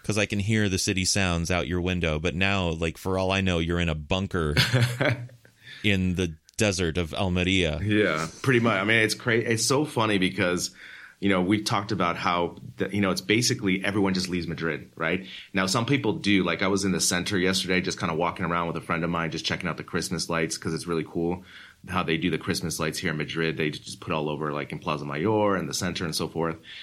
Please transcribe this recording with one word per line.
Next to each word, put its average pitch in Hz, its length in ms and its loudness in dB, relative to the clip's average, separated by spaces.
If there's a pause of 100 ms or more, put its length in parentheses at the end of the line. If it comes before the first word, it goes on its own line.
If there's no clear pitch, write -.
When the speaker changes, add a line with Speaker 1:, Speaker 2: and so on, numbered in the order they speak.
Speaker 1:
'Cause 104 140 -2
I 104 80 2
can 101 140 0
hear 107 300 2
the 92 100 2
city 95 260 2
sounds 87 460 2
out 85 160 0
your 87 140 0
window. 85 360 0
But 80 160 0
now, 95 360 2
like, 82 280 -2
for 95 220 -2
all 95 120 2
I 98 100 2
know, 90 180 2
you're 85 200 2
in 87 100 2
a 80 40 4
bunker 78 600 0
Speaker 2:
<laughs> - 1300 -2
Speaker 1:
in 95 320 2
the 85 200 0 (220)
desert 90 400 2
of 85 160 -2
Almeria. 90 680 2
Speaker 2:
Yeah, 95 440 2 (140)
pretty 123 180 4
much. 113 200 4
I 95 40 2
mean, 110 140 4
it's 110 180 4
cra-, 117 200 0
it's 117 300 0
so 139 200 2
funny 110 320 2
because, 90 540 0 (480)
you 98 100 0
know, 92 120 4
we've 107 220 2
talked 104 280 -2
about 87 260 0
how, 87 380 0 (220)
the, - 160 -4
you 101 80 0
know, 95 100 4
it's 92 100 -2
basically 104 600 0
everyone 98 300 2
just 92 160 -2
leaves 87 180 -4
Madrid, 80 480 -6
right? 85 320 -2 (260)
Now, 95 120 2
some 113 200 0
people 117 280 2
do. 98 300 2
Like, 85 180 -2
I 98 60 2
was 98 180 2
in 95 60 2
the 82 100 0
center 95 360 0
yesterday, 92 440 2
just 90 180 -4
kinda 85 160 -2
walking 85 300 0
around 85 220 0
with 80 100 -4
a 78 40 -6
friend 82 220 -2
of 85 60 0
mine, 82 220 -2
just 80 140 -6
checking 87 240 -2
out 78 80 -4
the 76 60 -8
Christmas 82 460 -4
lights, 82 280 -2
'cause 82 160 -4
it's 80 140 -6
really 82 200 -2
cool 85 360 -2 (460)
how 92 140 -2
they 82 140 0
do 80 120 0
the 80 80 0
Christmas 82 420 -4
lights 80 200 -2
here 87 100 -2
in 78 80 -2
Madrid. 80 400 -2
They 78 140 0
just - 280 -12
put - 140 -6
all 76 160 0
over, 76 240 -4
like, 71 180 -6
in 80 60 -8
Plaza 76 280 -4
Mayor 101 500 2
and 80 120 -2
the 71 60 -6
center 90 320 -2
and 82 100 -4
so 85 120 -2
forth. 82 300 -2 (260)